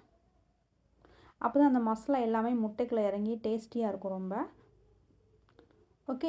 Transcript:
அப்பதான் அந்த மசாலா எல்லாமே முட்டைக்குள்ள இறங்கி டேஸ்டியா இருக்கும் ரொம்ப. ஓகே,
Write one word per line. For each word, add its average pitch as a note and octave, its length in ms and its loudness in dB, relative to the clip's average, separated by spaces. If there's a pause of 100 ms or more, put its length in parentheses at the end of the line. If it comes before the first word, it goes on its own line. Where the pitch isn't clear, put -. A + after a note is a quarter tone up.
(1400)
அப்பதான் C#4+ 300 4
அந்த B3+ 120 4
மசாலா A3+ 380 0
எல்லாமே A3+ 340 0
முட்டைக்குள்ள A3+ 520 0
இறங்கி G#3 300 -2
டேஸ்டியா A3 520 -4
இருக்கும் G3 280 -6
ரொம்ப. F#3+ 180 -6 (1700)
ஓகே, C4 200 -4